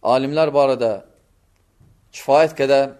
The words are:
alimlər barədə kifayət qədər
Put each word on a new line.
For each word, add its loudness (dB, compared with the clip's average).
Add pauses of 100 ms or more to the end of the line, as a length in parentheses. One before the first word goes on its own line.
alimlər 0
barədə 0 (1200)
kifayət 2
qədər 2 (140)